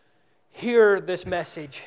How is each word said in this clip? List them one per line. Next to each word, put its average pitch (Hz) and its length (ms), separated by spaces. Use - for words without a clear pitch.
hear 214 500
this 175 240
message, 160 600